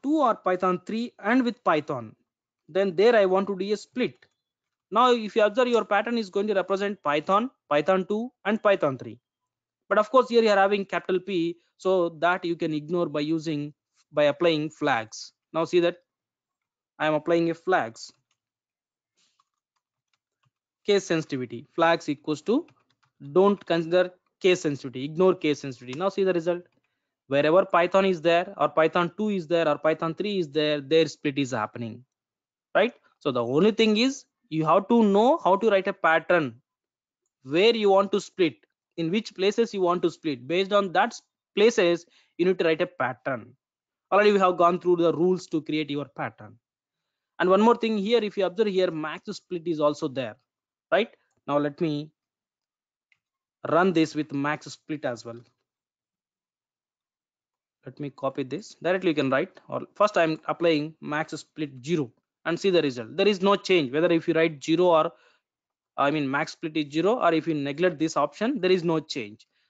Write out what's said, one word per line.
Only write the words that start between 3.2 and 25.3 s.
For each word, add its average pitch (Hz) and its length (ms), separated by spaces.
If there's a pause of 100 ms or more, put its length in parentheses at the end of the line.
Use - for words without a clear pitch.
want 190 220
to 196 100
do 196 140
a 208 60
split. - 480 (680)
Now 247 220
if 220 240
you 214 60
observe, 226 260
your 220 160
pattern 220 320
is 208 120
going 202 180
to 214 60
represent 196 480
Python, 190 480 (200)
Python 180 360
two 226 240 (140)
and 214 180
Python 160 360
three. 117 220 (680)
But 202 100
of 208 120
course 254 160
here 233 160
you 220 60
are 202 80
having 196 260
capital 185 340
P, 170 380 (220)
so 185 320 (100)
that 175 240
you 170 140
can 160 160
ignore 160 340
by 147 140
using, 151 520 (380)
by 147 120
applying 151 460
flags. 127 600 (220)
Now 160 100
see 175 160
that 170 200 (1000)
I 151 80
am 156 60
applying 170 380
a - 20
flags. 151 580 (2750)
Case 202 200
sensitivity, 139 680
flags 170 360
equals 147 320
to 262 260 (640)
don't 190 340
consider 170 460 (300)
case 180 180
sensitivity, 135 460
ignore 175 300